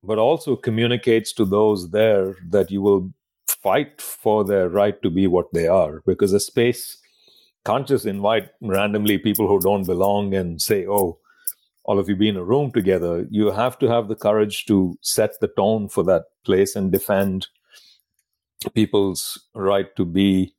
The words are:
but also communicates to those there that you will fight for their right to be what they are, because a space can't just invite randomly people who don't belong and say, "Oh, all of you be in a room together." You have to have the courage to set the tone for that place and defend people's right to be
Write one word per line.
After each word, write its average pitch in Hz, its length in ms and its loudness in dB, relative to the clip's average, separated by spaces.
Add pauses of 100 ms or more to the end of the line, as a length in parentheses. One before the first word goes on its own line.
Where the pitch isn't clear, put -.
but 104 140 -2
also 127 380 2
communicates 117 760 0
to 110 120 0
those 101 460 2
there 101 440 2 (140)
that 92 220 2
you 98 100 -4
will 98 320 2 (340)
fight 131 540 -2
for 107 420 0
their 95 240 0
right 101 340 0
to - 80 -2
be 95 180 0
what 87 260 0
they 85 140 0
are, 82 380 0
because 95 280 2
a 101 60 2
space - 580 -2 (680)
can't 123 220 -2
just 135 180 0
invite 101 440 -2 (120)
randomly 104 560 0
people 104 300 0
who 101 120 4
don't 95 260 0
belong 98 480 0
and 85 280 -4
say, 98 240 -2
"Oh, 95 340 -2 (680)
all 101 140 0
of 92 100 -4
you 101 60 0
be 107 120 2
in 101 80 -2
a 90 80 -8
room 123 280 0
together." 90 580 0
You 104 220 0
have 117 280 -4
to 135 80 2
have 117 220 0
the 107 60 -4
courage 104 500 0
to 95 360 0
set - 380 -2
the - 80 0
tone 104 400 0
for - 160 -2
that 87 220 2 (180)
place 98 320 2
and 95 160 -2
defend 95 560 -2 (1300)
people's 101 640 0 (160)
right 98 420 -2
to 95 80 -2
be 95 560 2